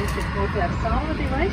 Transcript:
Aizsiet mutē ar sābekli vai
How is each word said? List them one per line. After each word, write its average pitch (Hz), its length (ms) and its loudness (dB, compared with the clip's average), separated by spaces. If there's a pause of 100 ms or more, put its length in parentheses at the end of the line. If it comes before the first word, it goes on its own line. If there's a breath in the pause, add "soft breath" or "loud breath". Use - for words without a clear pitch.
Aizsiet 185 340 -2
mutē 196 320 0
ar - 160 -2
sābekli 294 480 0
vai 285 200 2